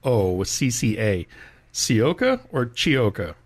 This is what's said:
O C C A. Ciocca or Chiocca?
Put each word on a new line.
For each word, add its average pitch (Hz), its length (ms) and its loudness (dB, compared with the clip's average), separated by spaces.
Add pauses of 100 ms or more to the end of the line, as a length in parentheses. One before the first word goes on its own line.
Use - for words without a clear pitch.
O 98 400 2
C 131 260 -2
C 113 280 -2
A. 98 280 0 (460)
Ciocca 175 680 0 (100)
or 127 160 -2
Chiocca? 113 680 0 (120)